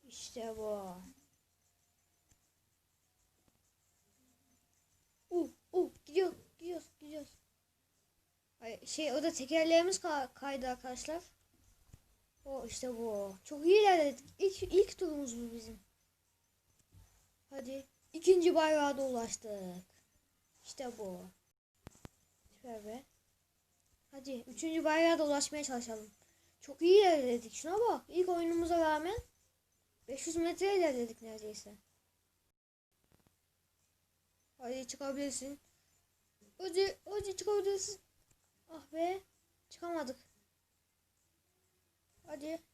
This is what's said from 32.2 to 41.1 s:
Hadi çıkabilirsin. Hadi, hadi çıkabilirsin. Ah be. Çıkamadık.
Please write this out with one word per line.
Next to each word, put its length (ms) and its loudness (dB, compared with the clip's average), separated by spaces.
Hadi 300 -8
çıkabilirsin. 720 -6
Hadi, 480 0
hadi 320 -6
çıkabilirsin. 640 -2
Ah 240 -18
be. 300 -2
Çıkamadık. 500 -8